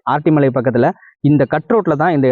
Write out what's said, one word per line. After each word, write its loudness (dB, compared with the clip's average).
ஆர் -2
டி 2
மலை 2
பக்கத்துல 0
இந்த 2
கட் -6
ரோட்ல 0
தான் 0
இந்த 0